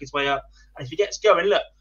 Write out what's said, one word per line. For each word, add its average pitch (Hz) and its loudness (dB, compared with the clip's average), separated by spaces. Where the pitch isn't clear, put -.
his 131 -16
way 139 -2
up. 139 -2
And 135 -12
if 127 -14
he 160 -10
gets 202 -2
going, 180 4
look, 196 2